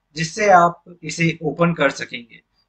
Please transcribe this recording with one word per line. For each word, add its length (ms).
जिससे 360
आप 320
इसे 400
ओपन 300
कर 180
सकेंगे। 500